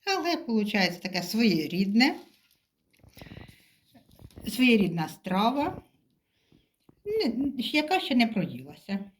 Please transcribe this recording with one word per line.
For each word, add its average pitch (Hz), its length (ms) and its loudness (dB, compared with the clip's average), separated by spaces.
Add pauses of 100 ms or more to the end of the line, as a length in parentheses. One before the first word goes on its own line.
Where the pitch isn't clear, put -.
Але 349 300 -2
виходить 208 640 0
таке 185 220 -6
своєрідне. 202 960 2 (2250)
Своєрідна 196 640 2
страва, 240 760 -2 (1200)
не, 415 280 0 (240)
яка 302 440 0
ще - 140 -2
не 240 120 4
проїлася 156 920 -6